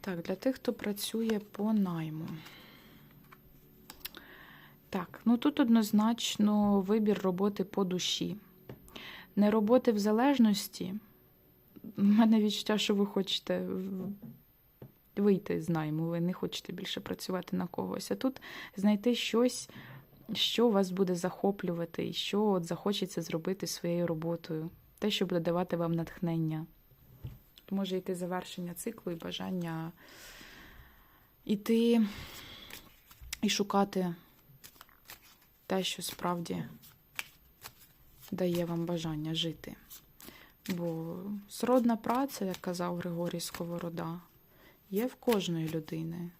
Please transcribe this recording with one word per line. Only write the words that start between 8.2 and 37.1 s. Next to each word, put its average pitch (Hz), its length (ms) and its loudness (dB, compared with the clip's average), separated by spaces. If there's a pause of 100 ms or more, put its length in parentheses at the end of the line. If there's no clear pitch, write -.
Не 202 160 6
роботи 226 400 6
в 208 80 2
залежності. 214 920 4 (1040)
У 196 60 2
мене 220 380 8
відчуття, 208 360 0
що 202 180 2
ви 202 100 4
хочете 190 540 -2
в-, 185 540 -6 (1040)
вийти 190 440 4
з 160 80 -4
найму, 156 380 0
ви 170 140 0
не 175 120 0
хочете - 400 -6
більше - 260 -6
працювати 185 580 -6
на 180 100 -2
когось. 190 440 -6
А 196 40 0
тут 262 260 -2 (340)
знайти 208 400 4
щось, - 540 0 (640)
що - 360 4
вас 196 220 4
буде 180 240 2
захоплювати, 175 920 -2
і 175 60 -6
що - 300 0
от 185 220 2
захочеться 185 560 -2
зробити 170 460 -4
своєю 175 400 -2
роботою. 165 600 -4 (300)
Те, 208 120 0
що 202 140 0
буде 175 140 0
давати 170 380 0
вам 170 140 0
натхнення. 165 720 -2 (1080)
Може 190 240 -2
йти 185 180 -4
завершення 180 580 -6
циклу - 380 -8
і 170 40 -4
бажання 170 760 -6 (1500)
іти 226 560 4 (1400)
і 208 80 4
шукати 196 680 0 (1500)
те, 190 160 0
що - 180 -4
справді 175 600 -4 (1700)